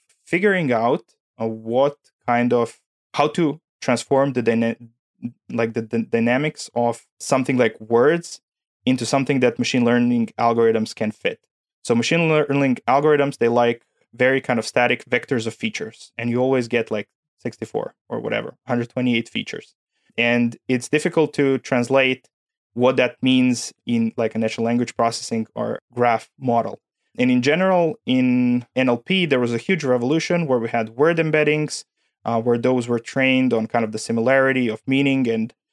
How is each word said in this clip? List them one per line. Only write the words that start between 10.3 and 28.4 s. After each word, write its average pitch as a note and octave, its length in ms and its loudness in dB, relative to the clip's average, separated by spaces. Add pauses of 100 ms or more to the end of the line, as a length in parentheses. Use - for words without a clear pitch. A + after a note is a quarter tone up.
algorithms A2+ 560 2
can G#2+ 160 -4
fit. - 360 -8 (360)
So - 120 0
machine E3+ 340 2
learning C#3 480 2 (100)
algorithms, C#3+ 520 2
they A#2 100 2
like A#2+ 380 0 (260)
very B2+ 300 2
kind A#2+ 160 -2
of G#2+ 80 -4
static B2 400 0
vectors A#2+ 400 -2
of A2 80 -8
features, - 640 -10
and A#2 100 -4
you A#2+ 100 -2
always B2+ 300 0
get, A#2 220 -2
like, G#2 180 -6 (300)
sixty-four - 560 -8 (160)
or A#2 100 -6
whatever, A2 340 -6 (120)
hundred A#2+ 240 -2
twenty-eight B2 380 -2
features. - 460 -10 (440)
And A#2+ 400 0 (100)
it's B2+ 220 -2
difficult D#3 440 0
to C3+ 240 0
translate C3 720 0 (460)
what B2+ 220 2
that B2 260 0
means B2+ 500 2 (140)
in, A2+ 320 0
like, A2 160 -2
a A2+ 40 -4
natural A2+ 280 -2
language A#2+ 280 -2
processing A2+ 600 -2
or A2+ 260 -6 (120)
graph A#2+ 460 0
model. A#2 420 -2 (380)
And B2+ 120 2
in B2 100 2
general, E3+ 640 0
in B2 600 0 (100)